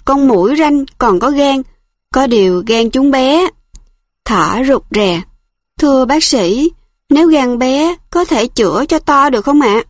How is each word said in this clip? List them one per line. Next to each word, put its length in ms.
con 240
muỗi 300
ranh 260
còn 220
có 100
gan, 320
có 120
điều 400
gan 240
chúng 200
bé." 380
Thỏ 340
rụt 220
rè. 320
"Thưa 260
bác 200
sĩ, 460
nếu 180
gan 300
bé 380
có 140
thể 220
chữa 420
cho 100
to 320
được 140
không 160
ạ?" 280